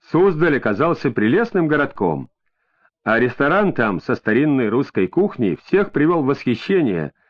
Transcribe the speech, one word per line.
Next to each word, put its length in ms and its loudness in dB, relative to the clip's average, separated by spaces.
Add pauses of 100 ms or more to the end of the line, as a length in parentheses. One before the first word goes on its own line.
(120)
Суздаль 460 2
оказался 540 -2
прелестным 560 0
городком, 640 -2 (720)
а 160 0
ресторан 540 0
там 280 -2
со 140 -4
старинной 540 0
русской 380 -2
кухней 480 0
всех 360 -2
привёл 300 0
в 40 -2
восхищение, 880 -2 (160)